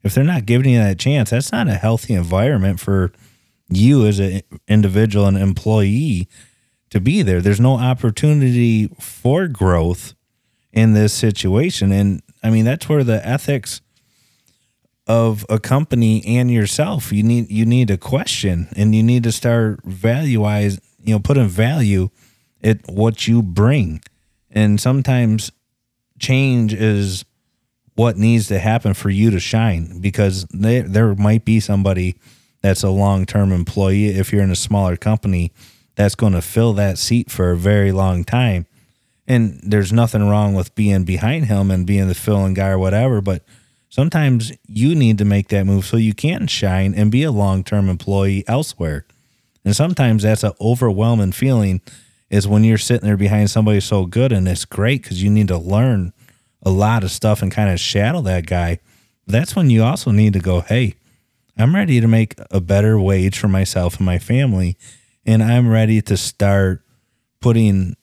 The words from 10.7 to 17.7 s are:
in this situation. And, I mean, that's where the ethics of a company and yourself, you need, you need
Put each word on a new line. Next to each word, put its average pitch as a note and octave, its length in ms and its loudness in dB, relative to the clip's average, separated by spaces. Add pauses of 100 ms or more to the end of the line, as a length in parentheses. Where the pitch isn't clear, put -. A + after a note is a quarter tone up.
in A2 200 4
this G#2+ 200 4
situation. G#2 760 -2
And, G2 300 0 (220)
I A2 60 0
mean, A2 160 2
that's C3+ 240 -4
where D3+ 140 2
the A2+ 240 0
ethics C#3 540 -6 (1300)
of A2+ 420 0
a A2 100 0
company A#2+ 680 0
and B2 260 0
yourself, A#2+ 600 -2
you G#2 120 0
need, A#2 260 0
you A2 160 0
need A#2+ 220 2